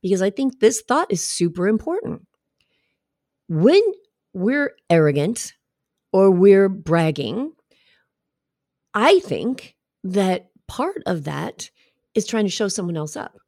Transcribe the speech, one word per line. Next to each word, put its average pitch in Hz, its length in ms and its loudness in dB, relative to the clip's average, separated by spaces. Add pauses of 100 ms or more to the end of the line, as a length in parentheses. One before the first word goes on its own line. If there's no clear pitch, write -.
because 185 180 0
I 190 100 0
think 262 300 -4
this 226 220 2
thought 311 280 -2
is 170 140 -2
super 175 420 -2
important. 311 600 -4 (1200)
When 214 320 4 (540)
we're 254 400 -2 (160)
arrogant 156 640 0 (580)
or 196 180 6
we're 196 380 6
bragging, 165 840 -2 (1400)
I 320 280 4
think - 560 -8 (260)
that 185 480 -2 (180)
part 349 380 -8
of 160 180 -4
that 151 460 -10 (440)
is 208 120 -2
trying 220 180 -2
to 190 60 -2
show 208 180 -4
someone 175 280 -6
else 151 200 -8
up - 200 -14 (100)